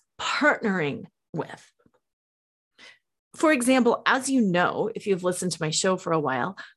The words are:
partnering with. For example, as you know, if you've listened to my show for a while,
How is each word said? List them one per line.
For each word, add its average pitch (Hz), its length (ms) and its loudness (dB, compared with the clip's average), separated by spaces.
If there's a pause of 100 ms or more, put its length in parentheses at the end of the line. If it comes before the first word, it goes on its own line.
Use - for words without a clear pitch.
(200)
partnering 185 840 0 (260)
with. - 340 -10 (1700)
For 311 160 4
example, 247 540 4
as 254 220 0
you 269 140 2
know, 175 520 0
if - 120 -14
you've 185 180 0
listened 175 280 -2
to - 100 -10
my 156 80 -2
show 185 260 0
for 180 160 -6
a 160 80 2
while, 135 380 -4 (180)